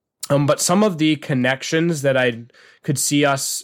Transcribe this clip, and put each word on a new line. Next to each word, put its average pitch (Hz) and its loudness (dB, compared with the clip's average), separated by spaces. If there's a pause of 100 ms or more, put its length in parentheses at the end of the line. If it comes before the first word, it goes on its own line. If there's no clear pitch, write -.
(300)
Um, 143 2
but 143 2
some 196 2
of 185 0
the 156 0
connections 143 -2
that 135 2
I 117 0 (360)
could 151 -2
see 143 0
us 139 -2